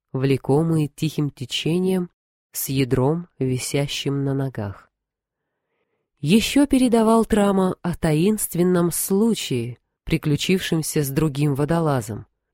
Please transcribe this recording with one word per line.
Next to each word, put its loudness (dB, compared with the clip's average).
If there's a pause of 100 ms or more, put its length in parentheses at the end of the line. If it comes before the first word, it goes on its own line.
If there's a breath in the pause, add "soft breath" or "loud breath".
(120)
влекомые 0
тихим -4
течением, -2 (420)
с -8
ядром, 0 (100)
висящим -4
на -2
ногах. -6 (1300)
Еще 4
передавал 4
Трама 2
о -4
таинственном 2
случае, -2 (260)
приключившемся -2
с -4
другим 0
водолазом, -2 (280)